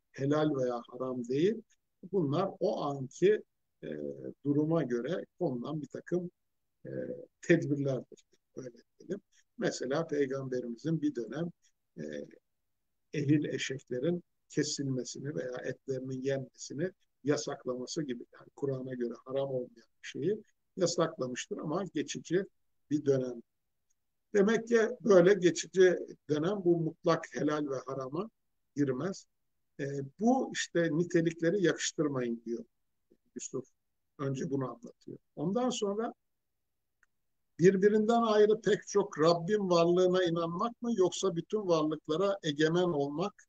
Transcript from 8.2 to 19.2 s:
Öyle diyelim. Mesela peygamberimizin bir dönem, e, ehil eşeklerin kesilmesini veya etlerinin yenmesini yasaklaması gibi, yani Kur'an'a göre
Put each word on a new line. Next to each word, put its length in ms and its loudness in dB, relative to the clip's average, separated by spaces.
Öyle 220 -14
diyelim. 220 -10
Mesela 500 -2
peygamberimizin 920 -2
bir 140 -2
dönem, 360 -6
e, 60 -10
ehil 320 2
eşeklerin 760 -4
kesilmesini 840 -4
veya 280 -6
etlerinin 580 -8
yenmesini 680 -6
yasaklaması 800 -4
gibi, 300 -6
yani 220 -20
Kur'an'a 380 -4
göre 200 -4